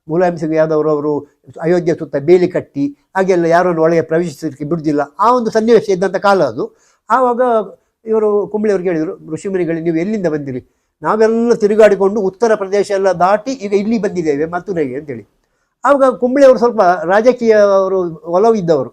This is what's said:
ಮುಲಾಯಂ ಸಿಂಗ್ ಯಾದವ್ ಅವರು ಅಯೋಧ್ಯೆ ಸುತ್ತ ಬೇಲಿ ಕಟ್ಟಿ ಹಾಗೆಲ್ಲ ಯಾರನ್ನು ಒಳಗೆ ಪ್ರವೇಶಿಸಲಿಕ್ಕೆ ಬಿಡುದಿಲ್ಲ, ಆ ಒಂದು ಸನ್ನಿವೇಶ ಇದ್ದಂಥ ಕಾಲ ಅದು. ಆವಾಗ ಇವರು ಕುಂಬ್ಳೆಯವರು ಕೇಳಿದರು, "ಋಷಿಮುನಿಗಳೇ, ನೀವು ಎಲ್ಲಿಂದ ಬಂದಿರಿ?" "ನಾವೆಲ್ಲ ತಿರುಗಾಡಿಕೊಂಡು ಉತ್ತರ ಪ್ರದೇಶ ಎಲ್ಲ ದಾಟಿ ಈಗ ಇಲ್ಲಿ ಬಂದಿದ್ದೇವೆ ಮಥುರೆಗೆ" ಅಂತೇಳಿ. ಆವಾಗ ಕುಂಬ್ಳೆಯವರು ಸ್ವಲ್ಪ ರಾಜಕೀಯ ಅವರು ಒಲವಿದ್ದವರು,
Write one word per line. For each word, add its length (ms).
ಮುಲಾಯಂ 300
ಸಿಂಗ್ 180
ಯಾದವ್ 320
ಅವರು 400
ಅಯೋಧ್ಯೆ 340
ಸುತ್ತ 200
ಬೇಲಿ 320
ಕಟ್ಟಿ 500
ಹಾಗೆಲ್ಲ 300
ಯಾರನ್ನು 360
ಒಳಗೆ 200
ಪ್ರವೇಶಿಸಲಿಕ್ಕೆ 640
ಬಿಡುದಿಲ್ಲ, 540
ಆ 160
ಒಂದು 160
ಸನ್ನಿವೇಶ 380
ಇದ್ದಂಥ 260
ಕಾಲ 280
ಅದು. 320
ಆವಾಗ 320
ಇವರು 420
ಕುಂಬ್ಳೆಯವರು 360
ಕೇಳಿದರು, 500
"ಋಷಿಮುನಿಗಳೇ, 480
ನೀವು 160
ಎಲ್ಲಿಂದ 300
ಬಂದಿರಿ?" 640
"ನಾವೆಲ್ಲ 520
ತಿರುಗಾಡಿಕೊಂಡು 680
ಉತ್ತರ 340
ಪ್ರದೇಶ 360
ಎಲ್ಲ 180
ದಾಟಿ 420
ಈಗ 220
ಇಲ್ಲಿ 280
ಬಂದಿದ್ದೇವೆ 440
ಮಥುರೆಗೆ" 500
ಅಂತೇಳಿ. 320
ಆವಾಗ 300
ಕುಂಬ್ಳೆಯವರು 420
ಸ್ವಲ್ಪ 240
ರಾಜಕೀಯ 720
ಅವರು 720
ಒಲವಿದ್ದವರು, 680